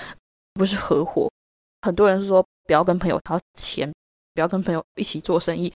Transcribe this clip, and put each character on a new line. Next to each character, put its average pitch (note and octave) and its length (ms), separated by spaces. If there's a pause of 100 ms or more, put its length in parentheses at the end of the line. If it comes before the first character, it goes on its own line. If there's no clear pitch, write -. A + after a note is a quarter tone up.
(540)
不 F#3+ 100
是 G3 120
合 - 280
伙。 - 240 (540)
很 F#3 120
多 G3+ 140
人 G3 180
说 F#3+ 200 (220)
不 D#3+ 60
要 D#3 100
跟 F3+ 160
朋 F3+ 100
友 - 140
讨 E3+ 160 (160)
钱， - 360 (440)
不 D#3+ 60
要 E3 60
跟 F#3+ 140
朋 F3+ 100
友 E3 100 (120)
一 - 80
起 D#3+ 180
做 E3+ 200
生 E3+ 180
意。 F3 220